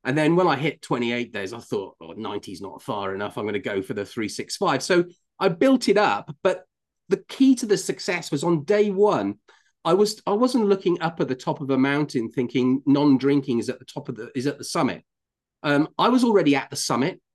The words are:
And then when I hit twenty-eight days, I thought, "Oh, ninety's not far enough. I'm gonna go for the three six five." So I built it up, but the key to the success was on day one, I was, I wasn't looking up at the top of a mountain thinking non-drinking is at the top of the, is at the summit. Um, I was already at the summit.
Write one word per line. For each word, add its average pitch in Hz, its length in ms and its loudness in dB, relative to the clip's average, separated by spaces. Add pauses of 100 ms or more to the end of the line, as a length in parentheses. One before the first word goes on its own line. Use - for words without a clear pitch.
And 135 140 -2
then 156 160 2
when 185 140 4
I 139 80 2
hit 139 260 -6
twenty-eight 120 500 -4
days, 101 200 -8
I 117 80 -14
thought, 98 400 -8
"Oh, 82 160 -16
ninety's 101 440 -10
not 90 220 -16
far 98 320 -6
enough. 104 220 -8
I'm 107 100 -6
gonna 104 140 -4
go 101 220 -4
for 113 120 -10
the 101 100 -6
three 107 240 -6
six - 280 -10
five." 156 260 -2
So 175 220 2 (360)
I 190 80 2
built 254 400 2
it 196 80 4
up, 143 460 0
but 185 220 0 (440)
the 190 200 -2
key 269 280 4
to 240 100 -6
the 208 100 2
success - 560 -6
was 143 100 -2
on 165 220 0
day 208 260 2
one, 175 480 2 (460)
I 165 100 4
was, 208 320 2
I 196 60 0
wasn't 233 340 2
looking 190 340 2
up 165 200 -4
at 139 80 0
the 127 80 -4
top 156 240 -6
of 135 100 -6
a 135 80 4
mountain 139 500 0
thinking 127 580 0
non-drinking 139 760 2
is 110 80 -6
at 123 100 -8
the - 60 -20
top - 240 -12
of 117 80 -10
the, 113 180 -14
is 131 140 -4
at - 100 -6
the 120 60 -16
summit. 127 400 -2 (580)
Um, 147 340 0
I 196 120 2
was 247 160 4
already 175 320 4
at 131 140 -6
the 131 60 -10
summit. 135 440 -2 (140)